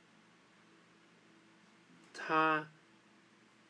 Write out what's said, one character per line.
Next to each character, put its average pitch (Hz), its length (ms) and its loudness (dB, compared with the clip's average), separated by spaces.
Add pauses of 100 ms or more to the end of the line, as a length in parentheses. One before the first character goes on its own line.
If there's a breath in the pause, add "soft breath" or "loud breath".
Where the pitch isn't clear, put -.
(2000)
他 156 580 0 (1000)